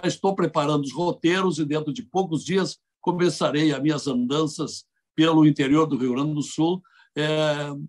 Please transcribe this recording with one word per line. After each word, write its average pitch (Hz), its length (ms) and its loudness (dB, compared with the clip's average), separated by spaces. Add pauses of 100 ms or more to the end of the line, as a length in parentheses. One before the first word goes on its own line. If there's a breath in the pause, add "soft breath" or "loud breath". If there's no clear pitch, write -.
estou 190 280 0
preparando 151 520 0
os 127 80 -8
roteiros 175 640 0
e 156 60 -2
dentro 151 260 -4
de - 120 -8
poucos 160 420 -4
dias 175 320 -2 (240)
começarei 160 720 0
as 131 80 -6
minhas 147 260 -2
andanças 147 760 -2 (280)
pelo 156 320 6
interior 147 400 4
do 143 120 -2
Rio 123 160 0
Grande 147 200 -2
do 147 80 -4
Sul, 170 400 -2 (360 soft breath)
é, 151 520 -2 (200)